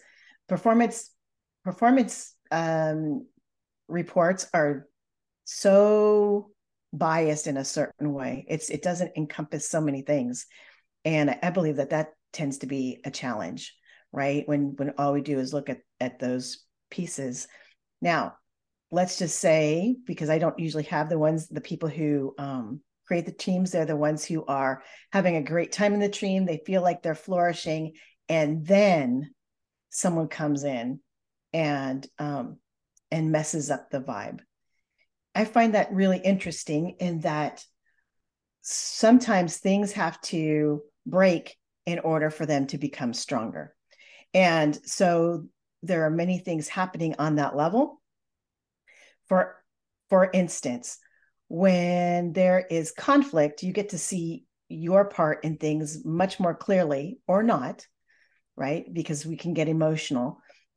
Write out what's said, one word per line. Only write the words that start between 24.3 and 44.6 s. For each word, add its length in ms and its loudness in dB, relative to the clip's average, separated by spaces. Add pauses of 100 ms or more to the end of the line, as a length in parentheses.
are 380 -2 (280)
having 240 2
a 60 0
great 300 -2
time 240 2
in 40 0
the 80 2
team. 380 0
They 200 -4
feel 180 0
like 180 0
they're 140 -2
flourishing. 800 -2 (360)
And 360 0
then 680 4 (560)
someone 380 0
comes 360 -2
in 360 -4 (520)
and, 560 -2 (120)
um, 380 -6 (520)
and 220 0
messes 400 -2
up 180 -4
the 100 -4
vibe. 420 -8 (920)
I 120 2
find 280 4
that 180 2
really 280 2
interesting 800 -2
in 220 -4
that 440 -4 (960)
sometimes 960 2
things 360 0
have 280 -4
to 640 0 (220)
break 520 2 (280)
in 140 -4
order 300 0
for 160 -6
them 220 0
to 100 -8
become 360 -6
stronger. 640 -8 (600)
And 400 6 (100)